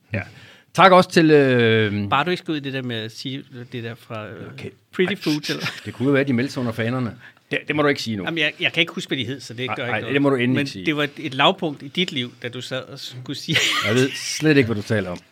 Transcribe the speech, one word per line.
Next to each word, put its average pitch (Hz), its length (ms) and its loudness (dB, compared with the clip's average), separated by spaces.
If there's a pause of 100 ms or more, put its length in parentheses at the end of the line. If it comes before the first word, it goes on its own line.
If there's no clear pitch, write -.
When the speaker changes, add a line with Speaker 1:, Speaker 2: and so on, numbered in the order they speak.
(120)
Speaker 1:
Ja. - 80 -2 (540)
Tak 180 180 8
også 180 180 6
til, 160 200 6
øh, 113 800 4
Speaker 2:
Bare 139 140 2
du 175 60 -2
ikke 175 100 -2
skal - 120 -6
ud 156 40 -2
i 147 40 -8
det 135 120 -8
der 135 100 -6
med 120 140 -6
at 110 160 -8
sige 135 300 -10 (300)
det 120 120 -8
der 117 100 -10
fra, 110 320 -12
øh, 90 280 -14
Speaker 1:
Okay. - 160 -14 (240)
Speaker 2:
Pretty 185 180 0
Speaker 1:
Ej, 190 80 -8
Speaker 2:
Food, 151 300 -2
eller? 147 160 -6 (180)
Speaker 1:
det 104 100 -10
kunne 123 120 -2
jo 143 60 4
være, 139 120 4
de 139 80 0
meldte 123 220 0
sig 139 60 -4
under 120 120 -2
fanerne. 117 420 -4 (360)
Det, 143 80 -2 (100)
det 147 80 -4
må 151 60 2
du 147 60 2
ikke 139 140 0
sige 113 140 -4
nu. 90 80 -4
Speaker 2:
Jamen, 160 140 -4
jeg, 151 220 0
jeg 147 120 0
kan 165 80 0
ikke 165 120 -2
huske, - 180 -10
hvad 147 80 -4
de 123 60 -4
hed, 127 160 -8
så - 140 -16
det 123 120 -6
Speaker 1:
Nej, 107 100 -6
Speaker 2:
gør 127 100 -6
Speaker 1:
nej, 120 100 -2
Speaker 2:
ikke 107 40 -4
noget. 123 140 -4
Speaker 1:
det 143 80 2
må 143 80 4
du 139 40 4
endelig 123 160 2
Speaker 2:
Men 131 80 2
Speaker 1:
ikke 139 120 -2
sige. 180 160 -10
Speaker 2:
det 156 100 0
var 147 60 0
et, 143 160 -2
et 143 160 -8
lavpunkt 151 480 0
i 139 60 -14
dit 180 240 -2
liv, 123 200 -6 (100)
da 123 60 -8
du 123 120 -10
sad 127 220 -8
og 135 160 -16
skulle 127 400 -12
sige - 180 -2 (300)
Speaker 1:
Jeg 104 80 2
ved 131 200 4
slet - 420 2
ikke, 135 100 8
hvad 110 100 0
du 101 60 -4
taler 98 280 0
om. 90 80 -8 (140)